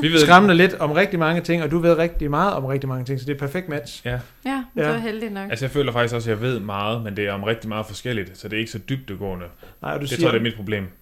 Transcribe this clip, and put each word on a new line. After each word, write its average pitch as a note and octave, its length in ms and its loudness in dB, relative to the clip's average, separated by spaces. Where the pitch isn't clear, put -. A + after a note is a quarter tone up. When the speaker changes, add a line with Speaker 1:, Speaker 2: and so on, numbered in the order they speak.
Speaker 1:
Vi D#3+ 120 2
ved E3 60 6
Speaker 2:
skræmmende F#3 360 10
lidt F#3+ 200 6
om D3+ 180 -2
rigtig F#3+ 260 2
mange E3 220 2
ting, E3+ 220 0
og D3 80 -2
du E3+ 80 2
ved E3 200 4
rigtig E3 320 0
mange C3+ 760 0
ting, C3 160 -4
så B2 60 -12
det C#3+ 40 -2
er C#3+ 40 -2
et C#3 60 -8
perfekt E3+ 280 -6
match. - 380 -8
Speaker 1:
Ja. B2 140 -4
Speaker 3:
Ja, C4+ 180 -4
Speaker 2:
Ja. - 80 0
Speaker 3:
det - 80 2
var A#3 60 -2
heldigt A3 340 -6
nok. G3 180 -8
Speaker 1:
Altså, A#2 140 -4
jeg B2+ 60 -2
føler C3+ 220 0
faktisk A#2+ 220 0
også, A#2 160 -2
at G#2+ 60 0
jeg G#2+ 60 -6
ved B2 180 -2
meget, G#2 420 -4
men G2+ 140 -8
det G#2 100 -2
er G2+ 60 -2
om G2+ 120 -6
rigtig A2+ 240 -4
meget G#2+ 180 -6
forskelligt, G2+ 520 -8
så G#2+ 100 -14
det G#2 80 -6
er A2 40 -2
ikke A2+ 120 -6
så A2+ 60 -8
dybdegående. G2 680 -8
Speaker 2:
Nej, D3 100 -6
og D3 60 -4
du C#3 40 -8
Speaker 1:
Det C#3 60 -6
Speaker 2:
siger, B2+ 120 -4
Speaker 1:
tror E3 80 4
jeg, - 40 2
det A#2 60 4
er A2 120 0
mit A2 60 -8
problem. G2+ 300 -4